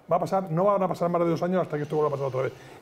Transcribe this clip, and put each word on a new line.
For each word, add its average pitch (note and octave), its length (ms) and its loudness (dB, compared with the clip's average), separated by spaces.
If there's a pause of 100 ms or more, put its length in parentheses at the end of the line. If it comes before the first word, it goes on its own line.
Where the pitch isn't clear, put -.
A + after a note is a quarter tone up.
(100)
va E3 60 4
a - 20 2
pasar, F3 320 -2
no E3 140 2
van G3+ 180 4
a F3+ 60 2
pasar E3+ 200 -2
más F3 140 2
de E3+ 60 2
dos D#3+ 120 0
años F3+ 220 0
hasta D3 140 -4
que D3 80 -4
esto D3+ 100 -4
vuelva D3+ 140 2
a - 20 -2
pasar C#3 160 -2
otra B2+ 160 -2
vez. A#2+ 100 -2 (300)